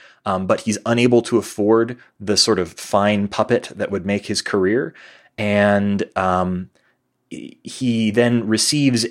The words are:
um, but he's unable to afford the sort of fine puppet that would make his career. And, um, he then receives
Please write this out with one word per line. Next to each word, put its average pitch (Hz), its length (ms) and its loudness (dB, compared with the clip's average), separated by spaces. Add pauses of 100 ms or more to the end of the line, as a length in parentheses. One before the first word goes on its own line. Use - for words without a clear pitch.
(260)
um, 92 200 -2
but - 160 0
he's 104 220 -2
unable 120 380 4
to 117 160 0
afford 113 600 0 (220)
the 101 160 -2
sort 101 220 2
of 85 140 -4
fine 101 560 0
puppet - 480 -2
that 101 140 -6
would 95 140 -6
make 101 220 -2
his 104 160 -6
career. 107 520 0 (420)
And, 101 680 2 (120)
um, 92 540 -2 (600)
he - 840 -4
then 117 340 2
receives 117 640 2